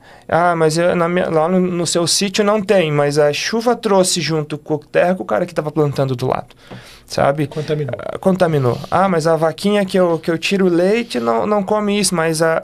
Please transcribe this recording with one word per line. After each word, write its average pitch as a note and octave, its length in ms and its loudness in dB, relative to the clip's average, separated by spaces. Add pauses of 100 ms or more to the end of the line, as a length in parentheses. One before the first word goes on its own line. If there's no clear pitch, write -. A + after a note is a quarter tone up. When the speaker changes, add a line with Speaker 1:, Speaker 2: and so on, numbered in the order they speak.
(260)
Speaker 1:
"Ah, F3 300 2
mas D#3+ 220 2
eu, E3+ 180 2
na E3+ 120 0
minha, F3+ 200 0
lá D#3+ 200 0
no, F#3 120 2
no F3 260 -2
seu E3+ 200 0
sítio G3+ 360 0
não G#3 200 2
tem", F#3 280 2
mas D3 280 2
a D3 140 4
chuva A3+ 440 -2
trouxe F#3+ 440 2
junto D3+ 360 -4
com - 180 -6
a D3 40 0
terra F3 360 0
com F#3 80 -6
o - 40 -10
cara - 180 0
que F3+ 100 -8
tava D3+ 160 -4
plantando C#3+ 460 0
do B2 100 -4
lado, - 300 -6 (480)
sabe? C#3+ 420 0
Speaker 2:
Contaminou. D3+ 520 -6
Speaker 1:
Ah, - 200 -10
contaminou. E3 600 2 (120)
"Ah, F#3+ 180 2
mas E3 180 0
a E3 100 4
vaquinha F#3+ 480 0
que F#3+ 140 -2
eu, E3+ 200 2
que D#3+ 120 -4
eu E3 80 -2
tiro F#3+ 260 0
o F#3 40 4
leite G#3 520 0
não, A#3 260 0
não G#3 160 0
come G#3 380 0
isso", F#3+ 140 -2
mas D#3+ 260 -2
a, E3 240 2